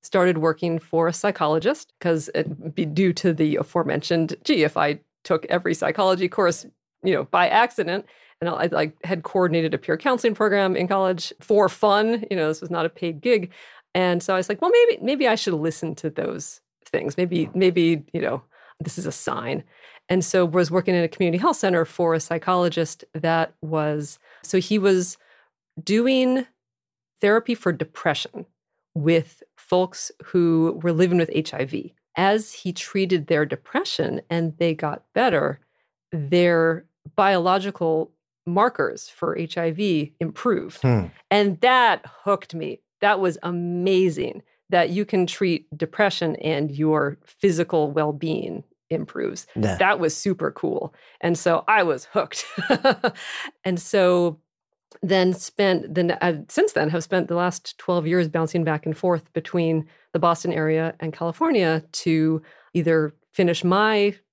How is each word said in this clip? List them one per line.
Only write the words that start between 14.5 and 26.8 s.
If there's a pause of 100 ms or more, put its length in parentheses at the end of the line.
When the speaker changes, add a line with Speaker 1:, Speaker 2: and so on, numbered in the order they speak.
Speaker 1:
"Well,
maybe,
maybe
I
should
listen
to
those (260)
things.
Maybe,
maybe,
you
know, (380)
this
is
a
sign." (460)
And
so
was
working
in
a
community
health
center
for
a
psychologist
that
was, (240)
so
he
was (640)
doing (760)